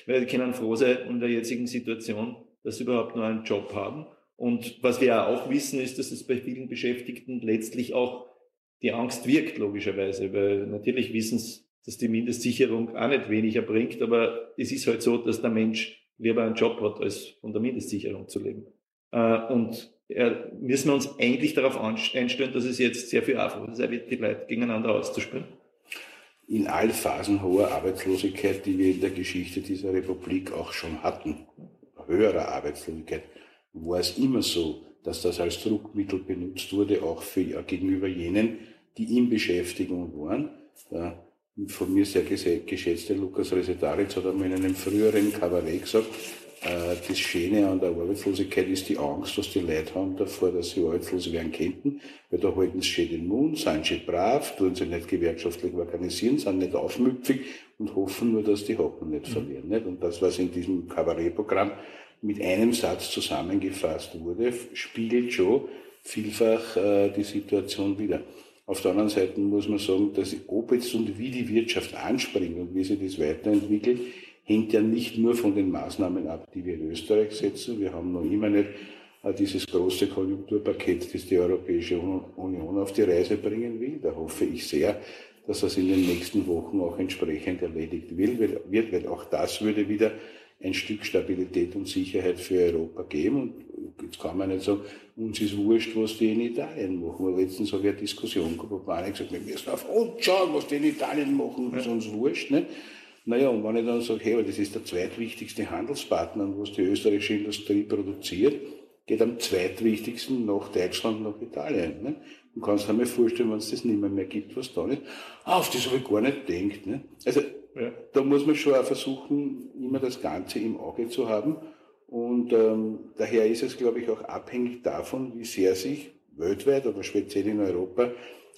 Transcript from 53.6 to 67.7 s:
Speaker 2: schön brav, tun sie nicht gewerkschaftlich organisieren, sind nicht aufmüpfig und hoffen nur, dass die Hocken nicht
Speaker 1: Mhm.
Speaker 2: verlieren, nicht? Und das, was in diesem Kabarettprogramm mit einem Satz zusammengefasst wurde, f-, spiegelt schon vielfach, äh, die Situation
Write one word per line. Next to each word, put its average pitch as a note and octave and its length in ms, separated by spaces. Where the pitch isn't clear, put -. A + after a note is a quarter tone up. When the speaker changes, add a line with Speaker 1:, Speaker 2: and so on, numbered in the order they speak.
Speaker 2:
schön E2 200
brav, B2 500
tun F#2 180
sie F#2 120
nicht E2+ 220
gewerkschaftlich E2+ 640
organisieren, F2 680
sind F#2+ 200
nicht F2+ 160
aufmüpfig B2 640
und G#2 180
hoffen G2 360
nur, G#2+ 100
dass G#2 240
die - 100
Hocken D#2+ 340
nicht D2+ 180
Speaker 1:
Mhm. A#2+ 40
Speaker 2:
verlieren, C#2+ 380
nicht? A2 160
Und F2+ 160
das, E2+ 180
was F2+ 180
in F2+ 140
diesem F2 360
Kabarettprogramm E2+ 840
mit G#2 200
einem A2+ 320
Satz F2+ 380
zusammengefasst F2 1120
wurde, F2 280
f-, A#2+ 260
spiegelt A#2+ 580
schon G#2+ 300
vielfach, A2+ 760
äh, G2+ 340
die G#2 140
Situation G2+ 760